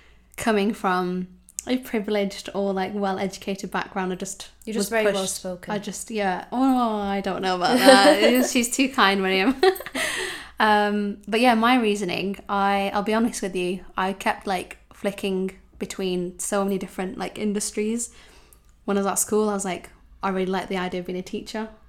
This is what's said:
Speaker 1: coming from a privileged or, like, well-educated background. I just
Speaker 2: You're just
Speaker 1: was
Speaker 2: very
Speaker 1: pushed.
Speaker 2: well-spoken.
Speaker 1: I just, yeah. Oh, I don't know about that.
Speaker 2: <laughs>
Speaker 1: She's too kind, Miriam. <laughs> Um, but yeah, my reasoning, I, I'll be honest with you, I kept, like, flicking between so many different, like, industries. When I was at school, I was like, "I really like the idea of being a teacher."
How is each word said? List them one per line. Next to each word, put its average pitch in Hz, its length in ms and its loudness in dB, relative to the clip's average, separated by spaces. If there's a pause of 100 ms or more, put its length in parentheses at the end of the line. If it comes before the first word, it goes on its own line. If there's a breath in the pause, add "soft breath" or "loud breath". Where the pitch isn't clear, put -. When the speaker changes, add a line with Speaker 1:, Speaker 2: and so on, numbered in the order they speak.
(380 soft breath)
Speaker 1:
coming 208 340 2
from 180 560 -2 (400)
a 254 100 0
privileged 208 760 -2
or, 196 180 0
like, 190 220 -4
well-educated 196 800 -4
background. 185 400 -4
I - 20 -4
just - 360 -10 (140)
Speaker 2:
You're 214 100 -8
just 202 100 -2
Speaker 1:
was 196 40 -8
Speaker 2:
very 220 180 0
Speaker 1:
pushed. 202 100 2
Speaker 2:
well-spoken. 185 580 -6
Speaker 1:
I 208 60 -2
just, 208 320 -10
yeah. 196 400 -2
Oh, 247 480 2
I 196 200 -2
don't 190 220 -4
know 185 140 0
about 180 220 4
that. 247 680 8
Speaker 2:
<laughs> - 60 -4
Speaker 1:
She's 240 180 2
too 262 180 2
kind, 196 320 4
Miriam. 190 400 2
<laughs> 381 60 6 (920 loud breath)
Um, 208 600 2 (100)
but 226 120 2
yeah, 247 140 6
my 240 240 4
reasoning, 202 600 0 (100)
I, 196 460 0
I'll 208 80 0
be 214 100 0
honest 226 300 0
with 185 120 -6
you, 180 300 -2 (100)
I 190 200 -2
kept, - 320 -4
like, - 320 -4 (120)
flicking 190 600 -4 (280)
between 180 600 -6
so 202 260 -2
many 196 140 0
different, 185 400 -8
like, - 200 -8
industries. 214 680 -2 (800 soft breath)
When 202 100 0
I 196 40 2
was 196 60 0
at 185 120 -2
school, 214 320 2
I - 20 -2
was 196 140 -4
like, - 240 -6 (320)
"I 196 80 -2
really 185 160 0
like 185 220 -2
the 190 100 -4
idea 180 220 -4
of 175 60 -10
being 180 120 -6
a 185 40 -6
teacher." 214 460 -8 (200)